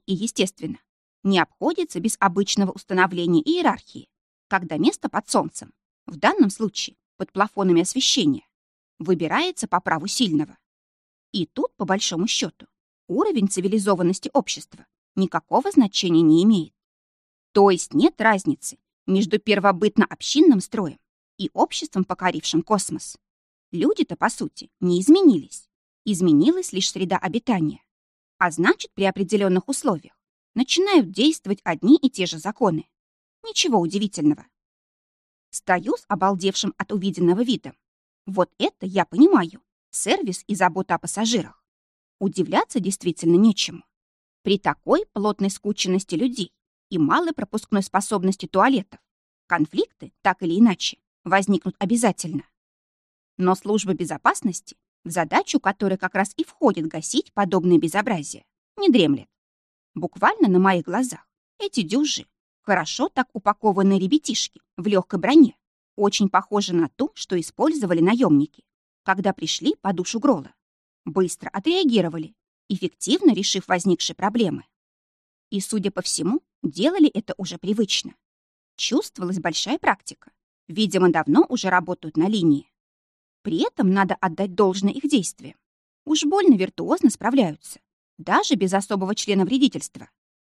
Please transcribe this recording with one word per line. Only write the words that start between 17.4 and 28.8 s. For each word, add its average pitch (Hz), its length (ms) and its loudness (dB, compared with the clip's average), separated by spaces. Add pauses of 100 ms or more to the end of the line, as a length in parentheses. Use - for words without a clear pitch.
То 202 180 6
есть - 240 -2
нет - 260 2
разницы 202 580 -2 (280)
между 190 320 2
первобытно-общинным 202 1200 2
строем 190 380 -6 (400)
и 196 160 -6
обществом, 214 500 -2
покорившим 175 580 -4
космос. - 560 -4 (540)
Люди-то, 254 440 -2
по 202 120 -2
сути, - 420 -10 (100)
не 180 200 2
изменились. 277 680 4 (360)
Изменилась 185 680 2
лишь 196 180 -4
среда 185 260 -4
обитания. 180 640 -4 (560)
А 180 120 0
значит, 175 420 -2